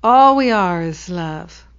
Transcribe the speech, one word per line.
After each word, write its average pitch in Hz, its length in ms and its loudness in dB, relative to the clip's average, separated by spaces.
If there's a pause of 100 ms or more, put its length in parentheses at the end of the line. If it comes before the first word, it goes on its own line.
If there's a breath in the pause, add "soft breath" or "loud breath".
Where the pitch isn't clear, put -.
All 262 320 4
we 262 160 0
are 180 300 -2
is 165 280 -10
love. 165 560 -12 (120)